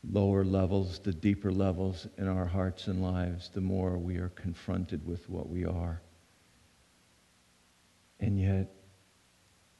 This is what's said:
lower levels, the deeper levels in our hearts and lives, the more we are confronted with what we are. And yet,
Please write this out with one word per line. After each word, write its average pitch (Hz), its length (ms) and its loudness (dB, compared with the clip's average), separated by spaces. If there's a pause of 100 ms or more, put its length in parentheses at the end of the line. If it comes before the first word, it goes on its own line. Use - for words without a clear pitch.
(100)
lower 98 340 4
levels, 95 540 2
the 101 140 -2
deeper 95 400 2
levels 95 560 0 (100)
in 98 80 -2
our 92 200 0
hearts 92 420 -2
and 92 120 0
lives, 90 500 -2
the 101 100 -4
more 92 360 0
we 87 200 -2
are 90 140 -2
confronted 87 760 -4
with 87 240 -8
what 90 180 -6
we 90 160 -4
are. 85 380 -4 (2250)
And 101 220 0
yet, 95 340 2 (1040)